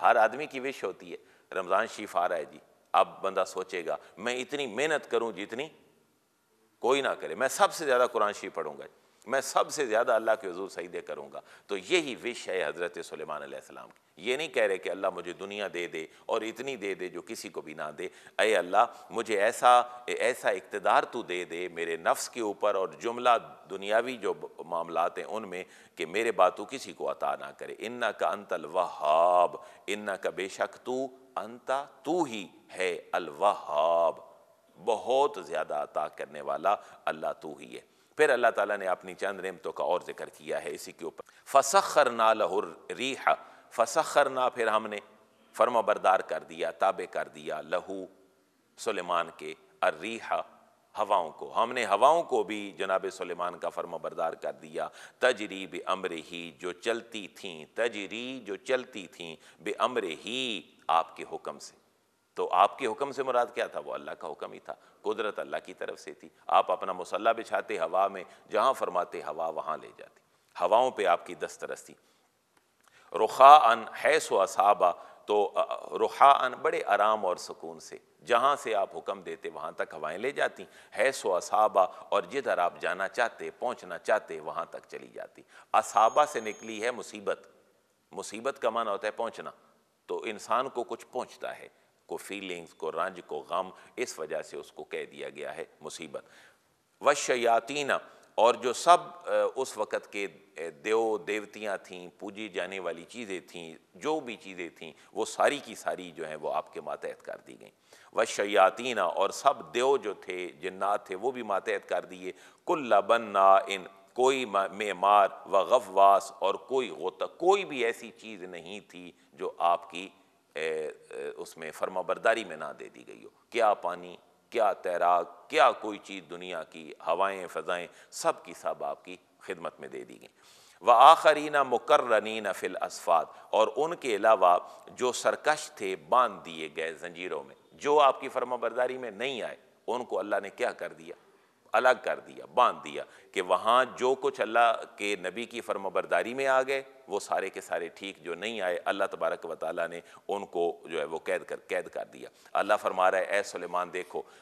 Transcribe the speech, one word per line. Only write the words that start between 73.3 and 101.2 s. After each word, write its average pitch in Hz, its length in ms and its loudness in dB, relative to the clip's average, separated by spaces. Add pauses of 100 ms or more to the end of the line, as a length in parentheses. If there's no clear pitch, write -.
हैसु 139 420 2
असाबा, 92 560 6 (360)
तो, 104 180 2
अ, - 520 -4
रुखाअन, 127 580 6
बड़े 156 260 -2
आराम 104 440 2
और 90 120 0
सुकून 82 420 -14
से, - 200 -16 (240)
जहाँ 131 320 4
से 117 180 -4
आप 95 220 0
हुक्म 98 260 -8
देते 82 280 -10
वहाँ 80 240 -10
तक 98 200 -8
हवाएं 78 240 -8
ले 123 140 -4
जाती। 127 360 -4 (240)
हैसु 117 380 0
असाबा, 95 560 4
और - 400 -2
जिधर 107 340 -2
आप 87 200 0
जाना 90 280 -2
चाहते, 113 420 -4
पहुँचना 98 480 -8
चाहते, 98 420 -2
वहाँ 78 340 -8
तक - 120 -16
चली 67 300 -16
जाती। 50 300 -16 (280)
असाबा 113 520 4
से 127 160 -4
निकली 110 380 -8
है 120 120 -2
मुसीबत, 101 580 -6 (640)
मुसीबत 113 440 -8
का 120 120 -2
माना 113 220 -2
होता 101 160 -4
है 104 40 -2
पहुँचना, 87 420 -8 (540)
तो 87 180 -6
इंसान 113 420 -2
को 123 160 -6
कुछ - 200 -10
पहुँचता - 480 -10
है, - 200 -18 (360)
को 82 100 -8
फीलिंग्स, 90 560 -10
को 80 160 -8
रंज, 87 320 -4
को 76 200 -10
गम, 90 300 -4 (260)
इस 117 220 -6
वजह 78 220 -6
से 76 160 -14
उसको 76 260 -16
कह 78 220 -8
दिया 69 240 -14
गया 69 220 -12
है 78 180 -12 (140)
मुसीबत। 78 400 -12 (800)
वशयातीना, 127 960 2 (380)
और 120 180 6
जो 117 180 -2
सब, 170 520 4
अ, 104 320 2
उस 131 200 -6
वक़्त 107 280 -4
के, 101 200 -6
अ, 80 460 -12 (120)
देव 110 340 2
देवतियाँ 104 600 -6